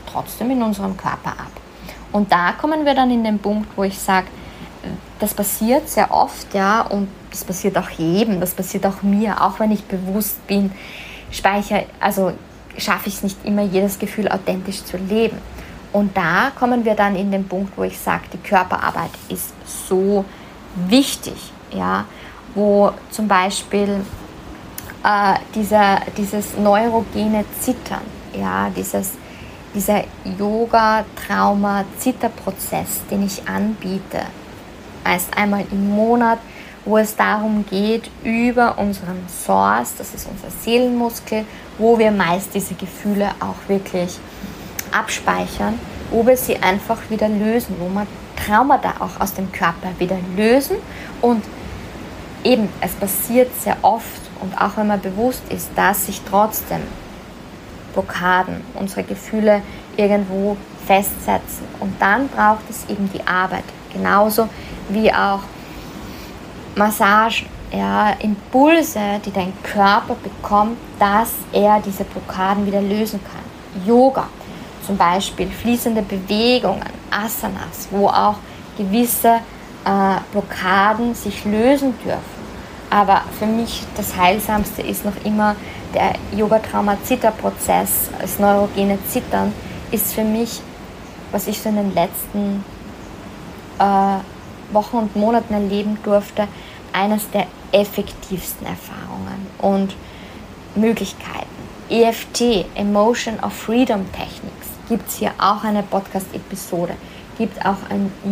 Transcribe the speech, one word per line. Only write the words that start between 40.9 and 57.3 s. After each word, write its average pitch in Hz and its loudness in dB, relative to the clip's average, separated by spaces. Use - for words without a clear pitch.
wo 226 6
wir 220 6
meist 190 2
diese 185 -4
Gefühle 202 -2
auch 190 -4
wirklich 185 -2
abspeichern, 202 -2
wo 226 4
wir 254 8
sie - -2
einfach 202 0
wieder 214 2
lösen, 214 0
wo 175 -2
wir 208 -2
Traumata 254 4
auch - -4
aus 196 -2
dem 190 -4
Körper 175 -2
wieder 185 0
lösen. 254 4
Und 233 4
eben, 220 4
es 190 -2
passiert 233 2
sehr - 0
oft, 220 2
und 190 -4
auch 196 0
wenn 214 2
man 202 2
bewusst 208 -2
ist, 180 -6
dass 185 2
sich 196 -6
trotzdem 196 0